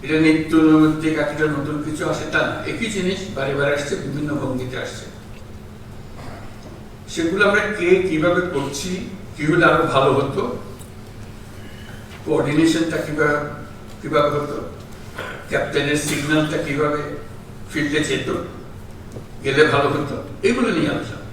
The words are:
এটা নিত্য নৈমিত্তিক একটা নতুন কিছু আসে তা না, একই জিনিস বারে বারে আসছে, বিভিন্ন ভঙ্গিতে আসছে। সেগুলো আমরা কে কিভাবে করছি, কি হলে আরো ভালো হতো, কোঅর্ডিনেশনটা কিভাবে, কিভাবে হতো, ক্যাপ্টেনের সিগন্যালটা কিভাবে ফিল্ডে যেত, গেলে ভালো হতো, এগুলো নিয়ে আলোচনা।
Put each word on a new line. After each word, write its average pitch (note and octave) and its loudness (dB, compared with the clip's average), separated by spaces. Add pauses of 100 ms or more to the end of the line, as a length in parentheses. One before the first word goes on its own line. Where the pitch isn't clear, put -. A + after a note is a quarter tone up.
এটা D#3 2
নিত্য D#3+ 6
নৈমিত্তিক D#3 6
একটা D3 0
নতুন D3 0
কিছু D#3 -2
আসে - -2
তা - 2
না, - 0
একই - -4
জিনিস F#3+ 0 (160)
বারে C#3 -2
বারে C#3+ 2
আসছে, - -2
বিভিন্ন D3 -4
ভঙ্গিতে B2+ -4
আসছে। - -8 (2000)
সেগুলো F#3+ 2
আমরা - 6
কে F3+ 4
কিভাবে E3+ 4
করছি, F3+ -4 (260)
কি D3+ -2
হলে E3+ 6
আরো D#3+ 6
ভালো C3+ 4
হতো, C#3+ 0 (1700)
কোঅর্ডিনেশনটা D#3+ 2
কিভাবে, D3 2 (680)
কিভাবে C#3 2
হতো, - -4 (760)
ক্যাপ্টেনের C#3+ 0
সিগন্যালটা D3+ 0
কিভাবে D3 -2 (560)
ফিল্ডে D3 0
যেত, - -2 (1120)
গেলে C#3 6
ভালো D3 4
হতো, - -2 (200)
এগুলো A#3 4
নিয়ে D#3 2
আলোচনা। - -4 (140)